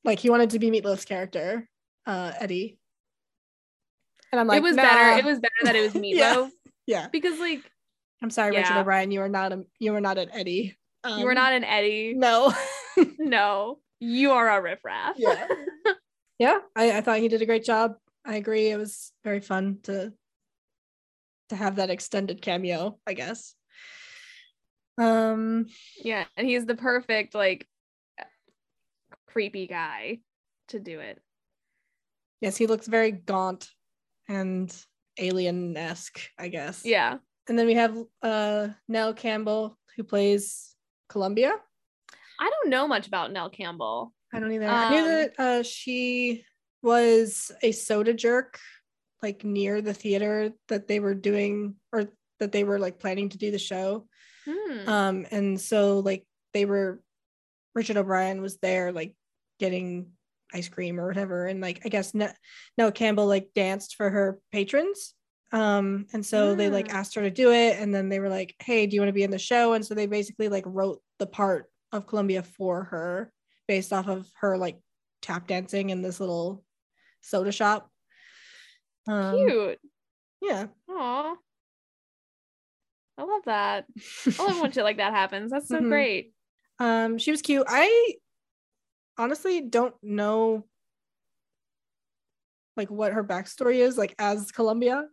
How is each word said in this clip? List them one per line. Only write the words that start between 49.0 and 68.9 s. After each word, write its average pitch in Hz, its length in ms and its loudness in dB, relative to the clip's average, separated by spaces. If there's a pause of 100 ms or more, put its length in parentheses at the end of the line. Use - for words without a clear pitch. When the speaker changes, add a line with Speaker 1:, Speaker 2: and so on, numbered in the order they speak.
Speaker 1:
like, 202 220 -8
near 202 360 -2
the 208 140 -6
theater 214 580 -2 (160)
that 202 200 -4
they 208 120 0
were 202 140 0
doing, 202 640 -2 (160)
or 208 180 -2 (300)
that 208 100 -2
they 208 140 0
were, 202 140 0
like, 185 200 -4
planning 202 300 -4
to 196 100 -12
do 208 120 -4
the 202 80 -4
show. 196 500 -6 (400)
Speaker 2:
Hmm. 320 400 -6
Speaker 1:
Um, 196 420 0
and 196 300 -2
so, 202 400 2
like, 196 260 -2 (280)
they 202 100 2
were, 196 380 -2 (720)
Richard 226 240 -2
O'Brien 190 420 0
was 190 180 -8
there, 185 320 0
like, 175 240 -8 (460)
getting 180 520 -4 (400)
ice 175 160 -8
cream 175 300 -8
or 175 80 -4
whatever, 185 400 -4
and, 190 140 -6
like, 180 240 -8
I 240 60 -8
guess 196 240 -4
Ne-, 208 140 0 (500)
Nell 226 120 4
Campbell, 208 360 2
like, 196 280 2
danced 196 420 -2
for 208 140 0
her 196 300 0 (100)
patrons. 277 640 -2 (380)
Um, 202 640 0
and 214 100 -6
so 208 300 2
they, 202 160 2
like, 214 200 -2
Speaker 2:
Hmm. 208 60 -6
Speaker 1:
asked 196 180 -6
her 214 80 -4
to 196 80 0
do 247 220 6
it, 233 260 6
and 208 160 -2
then 196 140 0
they 196 100 -2
were 196 120 -2
like, 190 300 -6
"Hey, 220 260 2
do 202 80 -4